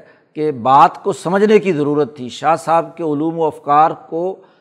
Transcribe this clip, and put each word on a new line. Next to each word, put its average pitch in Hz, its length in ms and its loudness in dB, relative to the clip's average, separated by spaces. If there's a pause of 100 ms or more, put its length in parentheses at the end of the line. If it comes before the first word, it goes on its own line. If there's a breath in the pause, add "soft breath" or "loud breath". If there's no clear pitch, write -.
(360 soft breath)
کہ 151 160 -2
بات 135 500 2
کو 196 100 -2
سمجھنے 202 460 2
کی 180 140 0
ضرورت 147 440 -2
تھی، 123 120 -12
شاہ 147 280 -2
صاحب 156 400 -2
کے 170 60 -10
علوم 160 360 -4
و 165 60 -2
افکار 151 460 2 (180)
کو 175 280 -6 (240 soft breath)